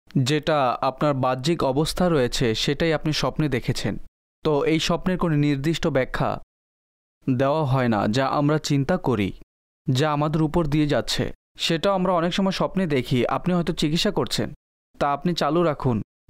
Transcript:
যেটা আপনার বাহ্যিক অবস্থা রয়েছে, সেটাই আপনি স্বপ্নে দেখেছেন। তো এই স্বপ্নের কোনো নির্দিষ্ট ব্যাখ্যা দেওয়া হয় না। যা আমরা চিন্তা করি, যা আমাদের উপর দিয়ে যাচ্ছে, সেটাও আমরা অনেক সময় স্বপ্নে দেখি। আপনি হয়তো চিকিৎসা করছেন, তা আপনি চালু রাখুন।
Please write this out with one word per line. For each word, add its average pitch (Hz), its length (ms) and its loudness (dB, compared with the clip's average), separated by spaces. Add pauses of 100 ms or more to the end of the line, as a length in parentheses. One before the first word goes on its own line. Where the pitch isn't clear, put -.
(160)
যেটা 139 640 2
আপনার 143 340 0
বাহ্যিক 131 500 -2
অবস্থা 147 440 0
রয়েছে, 123 460 2
সেটাই 160 380 0
আপনি 151 200 -2
স্বপ্নে 147 360 -2
দেখেছেন। 120 500 -2 (460)
তো 147 200 2
এই 160 160 2
স্বপ্নের 175 380 0
কোনো 165 180 0
নির্দিষ্ট 147 500 0
ব্যাখ্যা 127 540 -2 (1000)
দেওয়া 147 260 2
হয় 127 240 2
না। 107 200 2
যা 131 180 2
আমরা 147 320 2
চিন্তা 147 380 0
করি, 110 360 -2 (580)
যা 143 220 2
আমাদের 151 300 0
উপর 160 240 0
দিয়ে 151 200 2
যাচ্ছে, 131 460 -2 (260)
সেটাও 170 360 0
আমরা 185 180 0
অনেক 170 220 0
সময় 196 180 0
স্বপ্নে 185 340 -2
দেখি। 127 400 0
আপনি 151 280 -2
হয়তো 175 180 0
চিকিৎসা 165 380 0
করছেন, - 420 -2 (460)
তা 143 140 2
আপনি 160 220 -2
চালু 160 280 2
রাখুন। 131 400 0 (280)